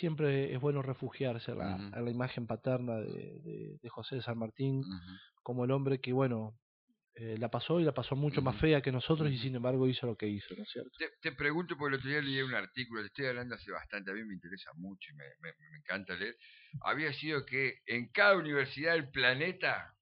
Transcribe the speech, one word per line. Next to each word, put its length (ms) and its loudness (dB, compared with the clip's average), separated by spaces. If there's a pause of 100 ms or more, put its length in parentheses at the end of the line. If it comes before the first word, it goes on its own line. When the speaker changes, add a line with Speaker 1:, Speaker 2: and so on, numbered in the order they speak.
Speaker 1:
siempre 520 2
es 80 -2
bueno 220 2
refugiarse 720 -2
a 20 -4
la, 220 -2
Speaker 2:
Ujú. 200 -8
Speaker 1:
a 40 -2
la 100 0
imagen 360 -2
paterna 540 0
de, 400 -8
de, 400 -10
de 80 -12
José 280 -8
de 60 -4
San 160 -4
Martín, 420 -2
Speaker 2:
Ujú. 380 -8 (240)
Speaker 1:
como 220 -2
el 60 2
hombre 300 2
que, 120 -2
bueno, 460 2 (560)
eh, 240 -6
la 120 -2
pasó 300 2
y 40 6
la 100 4
pasó 220 -2
mucho 260 2
más 140 2
Speaker 2:
Ujú. 60 -2
Speaker 1:
fea 200 6
que 100 0
nosotros 380 2
y 60 2
Speaker 2:
Ujú. 80 -4
Speaker 1:
sin 120 -2
embargo 320 4
hizo 180 0
lo 100 -2
que 120 -2
hizo, 260 -4
¿no 100 -10
es 60 -12
cierto? 280 -10
Speaker 2:
Te, 100 -4 (140)
te 120 -2
pregunto, 440 0
porque 160 0
el 60 2
otro 100 -4
día 100 0
leí 220 0
un 120 -2
artículo, 460 -4
te 60 -6
estoy 200 -6
hablando 280 -4
hace 160 -12
bastante, 400 -8
a 40 -4
mí 100 -6
me 100 -8
interesa 400 -12
mucho 380 -12
y 40 -20
me, 80 -16 (160)
me, 140 -12 (160)
me 80 -20
encanta 360 -6
leer, 220 -6 (460)
había 320 0
sido 320 -2
que 400 0
en 240 -2
cada 260 8
universidad 560 2
del 180 2
planeta 920 2